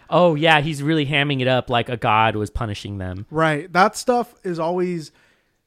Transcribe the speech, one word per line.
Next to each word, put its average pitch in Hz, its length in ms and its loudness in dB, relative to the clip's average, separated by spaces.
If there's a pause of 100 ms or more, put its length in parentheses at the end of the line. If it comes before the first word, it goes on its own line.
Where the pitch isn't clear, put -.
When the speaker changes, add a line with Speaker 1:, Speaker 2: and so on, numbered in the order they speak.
Speaker 1:
Oh, 170 260 4
yeah, 151 280 4
he's 143 200 -4
really 151 240 0
hamming 143 360 -2
it 123 60 0
up 127 200 0
like 120 220 -2
a 123 80 -6
god 110 360 2
was 107 140 -4
punishing 104 480 -8
them. 92 340 -8
Speaker 2:
Right. 156 440 -2
That 202 220 4
stuff 240 460 -2
is 175 160 -6
always 175 540 -4 (540)